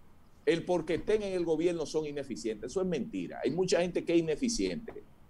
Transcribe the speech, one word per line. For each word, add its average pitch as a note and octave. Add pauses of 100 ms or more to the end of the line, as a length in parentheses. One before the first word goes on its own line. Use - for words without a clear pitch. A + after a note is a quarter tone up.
(440)
el E3
porque F3
estén G#3
en G3
el F3+
gobierno E3
son D#3
ineficientes. A#2
Eso F#3+
es F#3
mentira. F2
Hay A#2
mucha E3+
gente F3
que E3+
es E3+
ineficiente. A#2 (280)